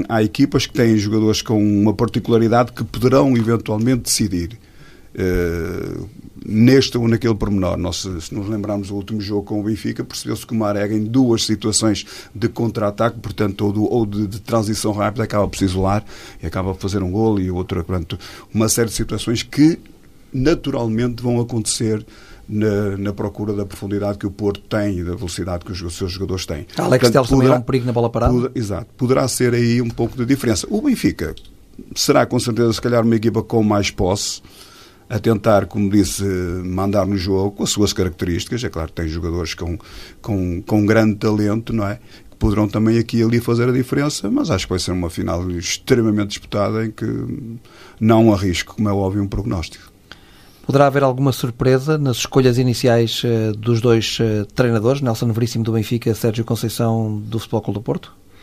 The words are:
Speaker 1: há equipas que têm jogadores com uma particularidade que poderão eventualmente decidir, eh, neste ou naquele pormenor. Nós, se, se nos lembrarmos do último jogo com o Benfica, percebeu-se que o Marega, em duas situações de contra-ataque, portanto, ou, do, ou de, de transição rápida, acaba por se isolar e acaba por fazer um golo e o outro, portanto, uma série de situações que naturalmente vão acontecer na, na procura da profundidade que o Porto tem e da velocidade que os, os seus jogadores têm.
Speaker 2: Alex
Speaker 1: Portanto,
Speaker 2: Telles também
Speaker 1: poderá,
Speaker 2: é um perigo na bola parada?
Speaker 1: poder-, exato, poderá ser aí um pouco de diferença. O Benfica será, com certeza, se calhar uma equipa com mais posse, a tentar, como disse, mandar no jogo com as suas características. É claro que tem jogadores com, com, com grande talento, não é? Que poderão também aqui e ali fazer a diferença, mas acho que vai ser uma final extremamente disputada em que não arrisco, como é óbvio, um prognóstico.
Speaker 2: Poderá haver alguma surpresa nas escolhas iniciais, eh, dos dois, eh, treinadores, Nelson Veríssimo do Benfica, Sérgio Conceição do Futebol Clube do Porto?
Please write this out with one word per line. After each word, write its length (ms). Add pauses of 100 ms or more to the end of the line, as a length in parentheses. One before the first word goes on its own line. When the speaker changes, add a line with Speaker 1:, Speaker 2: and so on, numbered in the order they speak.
Speaker 1:
há 120
equipas 440
que 80
têm 240
jogadores 440
com 220
uma 300
particularidade 800
que 100
poderão 540
eventualmente 640
decidir, 560 (560)
eh, 840 (460)
neste 540
ou 100
naquele 280
pormenor. 420
Nós, 200
se, 240
se 120
nos 160
lembrarmos 380
do 80
último 260
jogo 220
com 160
o 40
Benfica, 400
percebeu-se 440
que 60
o 40
Marega, 380
em 80
duas 420
situações 580 (300)
de 160
contra-ataque, 720
portanto, 460
ou, 60
do, 120
ou 240
de, 180
de 160
transição 500
rápida, 340
acaba 220
por 100
se 80
isolar 380 (380)
e 60
acaba 260
por 80
fazer 220
um 80
golo 280
e 120
o 40
outro, 280
portanto, 340 (360)
uma 160
série 200
de 60
situações 480
que 340 (560)
naturalmente 880
vão 180
acontecer 640 (420)
na, 500
na 160
procura 400
da 120
profundidade 520
que 80
o 60
Porto 300
tem 380
e 40
da 120
velocidade 480
que 80
os, 100
os 140
seus 160
jogadores 340
têm. 200 (120)
Speaker 2:
Alex 260
Speaker 1:
Portanto, 100
Speaker 2:
Telles 160
também 120
Speaker 1:
poderá, 140
Speaker 2:
é 40
um 20
perigo 240
na 80
bola 160
parada? 240
Speaker 1:
poder-, 220
exato, 320 (100)
poderá 300
ser 260
aí 280
um 80
pouco 280
de 80
diferença. 440
O 120
Benfica 540 (600)
será, 300
com 140
certeza, 340
se 80
calhar 240
uma 100
equipa 280
com 180
mais 300
posse, 500 (680)
a 100
tentar, 460
como 240
disse, 340
mandar 800
no 120
jogo 340
com 120
as 60
suas 220
características. 720
É 60
claro 180
que 60
tem 160
jogadores 440
com, 240 (440)
com, 400
com 240
grande 300
talento, 580
não 120
é? 100 (340)
Que 100
poderão 260
também 320
aqui 200
e 60
ali 180
fazer 260
a 60
diferença, 580
mas 180
acho 160
que 40
vai 100
ser 140
uma 160
final 420
extremamente 800
disputada 560
em 60
que 140 (920)
não 340
arrisco, 420
como 120
é 60
óbvio, 280
um 60
prognóstico. 640 (720)
Speaker 2:
Poderá 220
haver 160
alguma 300
surpresa 640
nas 200
escolhas 400
iniciais, 680
eh, 260
dos 300
dois, 400
eh, 240 (100)
treinadores, 460
Nelson 320
Veríssimo 320
do 80
Benfica, 420
Sérgio 300
Conceição 800
do 120
Futebol 260
Clube 160
do 40
Porto? 300 (300)